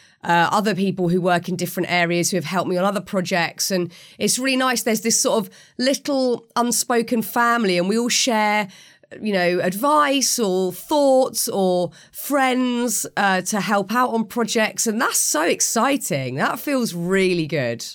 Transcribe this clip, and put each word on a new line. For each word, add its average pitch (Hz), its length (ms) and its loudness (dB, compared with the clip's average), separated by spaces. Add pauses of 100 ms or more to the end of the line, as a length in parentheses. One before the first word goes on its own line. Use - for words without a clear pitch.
(240)
uh, 170 280 4
other 208 200 2
people 185 360 0
who 180 120 2
work 175 280 0
in 170 80 -4
different 180 340 -4
areas 175 400 0
who 202 60 -2
have 160 80 -2
helped 175 260 -2
me 180 60 0
on 180 80 0
other 202 160 0
projects. 180 720 -2
And 175 200 -2 (260)
it's 214 200 0
really 262 180 0
nice. 254 280 0
There's 226 160 0
this 226 200 0
sort 220 240 0
of - 80 -14 (260)
little 262 760 0
unspoken 233 680 0
family, 233 540 2
and 175 120 0
we 220 100 2
all 240 100 0
share, 214 600 0 (520)
you 208 120 -2
know, 175 260 2
advice 277 800 2
or 185 340 0
thoughts 262 760 2
or 180 420 0 (220)
friends, 254 920 0 (120)
uh, 190 240 2
to 196 200 -4
help 202 320 0
out 247 180 2
on 226 140 -2
projects. 220 600 -2
And 220 140 -2
that's 370 180 0
so - 240 0
exciting. 220 920 0
That 240 240 -2
feels 254 340 -2
really 175 540 2
good. 123 360 -2 (100)